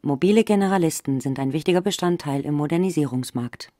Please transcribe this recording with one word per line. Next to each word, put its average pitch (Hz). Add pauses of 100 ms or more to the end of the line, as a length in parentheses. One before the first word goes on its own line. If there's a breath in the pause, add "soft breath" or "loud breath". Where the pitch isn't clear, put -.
Mobile 185
Generalisten 185
sind 135
ein 135
wichtiger 175
Bestandteil 175
im 147
Modernisierungsmarkt. 147